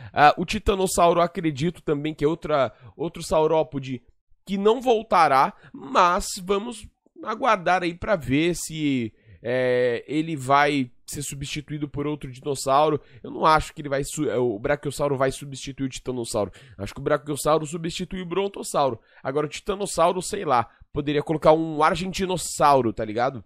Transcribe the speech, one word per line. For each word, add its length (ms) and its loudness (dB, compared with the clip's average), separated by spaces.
Ah, 240 6
o 100 -2
titanossauro, 760 2
acredito 600 -2
também 320 -4
que 120 -4
é 20 4
outra, 460 0
outro 260 -8
saurópode 800 0
que 140 -6
não 240 2
voltará, 720 4
mas 540 2
vamos 440 -4
aguardar 600 0
aí 100 -2
pra 220 -2
ver 400 0
se, 580 -2
é, 640 0
ele 280 -2
vai 540 2
ser 100 -10
substituído 680 -8
por 200 -6
outro 240 -8
dinossauro. 680 2
Eu 80 -14
não 160 -2
acho 280 6
que 80 -14
ele 80 -8
vai 140 -2
su-, 260 -4
é, 80 0
o 200 0
brachiosauro 600 -2
vai 140 2
substituir 540 -10
o 40 -4
titanossauro. 640 -4
Acho 160 -10
que 60 -14
o 40 -12
brachiosauro 640 0
substitui 560 -8
o 40 -10
brontossauro. 760 -2
Agora 240 -2
o 40 -8
titanossauro, 720 -2
sei 240 -8
lá, 240 2
poderia 280 -2
colocar 320 2
um 300 0
argentinossauro, 1080 2
tá 100 -6
ligado? 420 -4